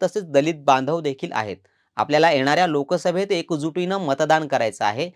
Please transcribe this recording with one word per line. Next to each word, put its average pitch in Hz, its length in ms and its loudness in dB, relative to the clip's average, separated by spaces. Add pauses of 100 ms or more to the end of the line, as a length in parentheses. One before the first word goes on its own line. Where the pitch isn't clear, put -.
तसेच 190 220 -4
दलित 151 340 2
बांधव 139 420 2
देखील 151 320 -6
आहेत. 107 240 -6 (400)
आपल्याला 147 340 4
येणाऱ्या 147 360 2
लोकसभेत 175 680 -2
एकजुटीनं 170 680 -4
मतदान 156 500 0
करायचं 117 360 -2
आहे. 120 300 -4